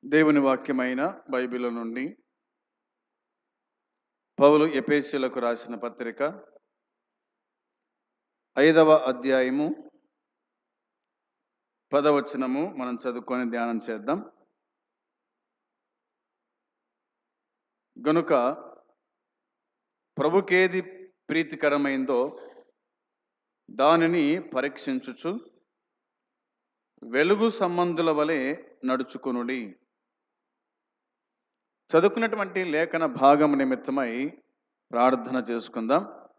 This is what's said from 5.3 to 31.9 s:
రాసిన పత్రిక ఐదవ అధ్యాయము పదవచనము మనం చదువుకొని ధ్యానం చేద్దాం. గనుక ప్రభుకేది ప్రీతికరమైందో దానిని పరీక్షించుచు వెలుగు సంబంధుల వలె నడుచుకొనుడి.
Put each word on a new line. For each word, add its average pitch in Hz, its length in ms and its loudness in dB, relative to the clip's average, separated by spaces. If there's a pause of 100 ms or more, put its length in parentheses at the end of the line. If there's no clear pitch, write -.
రాసిన 120 360 -4
పత్రిక 120 680 -8 (2250)
ఐదవ 156 320 8
అధ్యాయము 131 1000 2 (2000)
పదవచనము 139 840 0
మనం 127 260 -6
చదువుకొని 123 460 -4
ధ్యానం 117 400 -4
చేద్దాం. 117 420 -6 (3750)
గనుక 156 500 2 (1600)
ప్రభుకేది 185 640 0 (480)
ప్రీతికరమైందో 143 1200 -2 (1200)
దానిని 165 680 2
పరీక్షించుచు 135 1000 -6 (1600)
వెలుగు 170 440 2
సంబంధుల 175 640 0
వలె 151 440 -2 (300)
నడుచుకొనుడి. 127 880 -4 (2250)